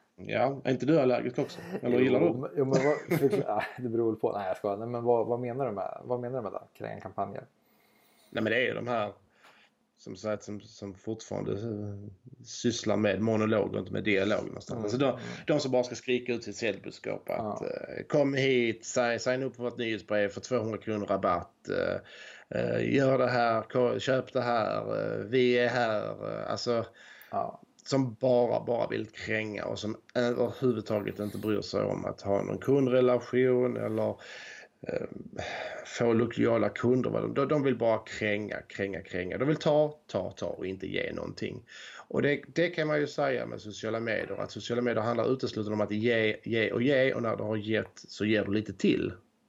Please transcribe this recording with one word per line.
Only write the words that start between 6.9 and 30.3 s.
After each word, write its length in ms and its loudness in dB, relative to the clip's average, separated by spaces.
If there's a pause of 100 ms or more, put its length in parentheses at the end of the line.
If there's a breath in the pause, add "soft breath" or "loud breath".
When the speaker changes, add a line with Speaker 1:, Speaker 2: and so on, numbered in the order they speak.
Speaker 2:
kampanjer? 440 -6 (840 soft breath)
Speaker 1:
Nej, 140 -2
men 80 2
det 60 4
är 80 4
ju 80 0
de 140 -4
här 240 0 (840 soft breath)
som 180 -14
sagt, 280 -4
som, 180 -10
som 320 -14
fortfarande, 580 -6
eh, 580 -6 (360)
sysslar 520 0
med 240 2
monologer 520 2
och 60 -2
inte 140 -6
med 100 -2
dialog 420 2
någonstans. 320 -10
Speaker 2:
Mm, 60 -6
Speaker 1:
Alltså 140 -2
de, 120 4
Speaker 2:
mm. 100 -2 (280 loud breath)
Speaker 1:
de 120 4
som 120 -2
bara 120 4
ska 120 -6
skrika 380 -2
ut 100 -4
sitt 120 -10
säljbudskap 760 -6
att, 80 0 (240)
Speaker 2:
Ja. 60 -6
Speaker 1:
eh, 400 -8
"Kom 260 4
hit, 520 2
si-, 340 0
signa 260 0
upp 100 -6
för 120 -6
ett 100 -6
nyhetsbrev 520 0
för 120 -8
tvåhundra 360 -2
kronor 280 -2
rabatt, 640 0
eh, 880 -4
eh, 360 0
gör 220 4
det 100 4
här, 340 2
ko-, 380 2
köp 340 -2
det 80 2
här, 360 2 (420)
eh, 60 -6
vi 340 6
är 80 4
här", 360 2 (400)
eh, 80 -4
alltså 340 0 (460 loud breath)
Speaker 2:
Ja. 300 -4 (240)
Speaker 1:
som 280 2
bara, 520 2
bara 220 0
vill 200 -4
kränga 580 -4
och 140 -4
som 180 -4 (180)
överhuvudtaget 1040 0